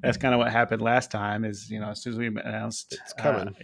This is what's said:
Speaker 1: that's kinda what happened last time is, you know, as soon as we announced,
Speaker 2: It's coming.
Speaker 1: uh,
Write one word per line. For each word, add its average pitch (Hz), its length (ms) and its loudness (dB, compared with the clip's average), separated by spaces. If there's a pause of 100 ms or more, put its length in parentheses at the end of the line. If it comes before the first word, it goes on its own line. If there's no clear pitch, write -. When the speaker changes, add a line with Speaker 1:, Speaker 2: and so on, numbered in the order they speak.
Speaker 1:
that's 123 160 2
kinda 127 180 4
what 117 160 4
happened 117 300 4
last 120 280 4
time 104 360 -2
is, 104 240 -8
you 107 100 -6
know, 107 100 -6
as 107 120 -10
soon 123 100 -6
as 113 60 -4
we 120 80 0
announced, 113 640 -6
Speaker 2:
It's - 220 -14
coming. 110 340 0
Speaker 1:
uh, 104 40 -10 (120)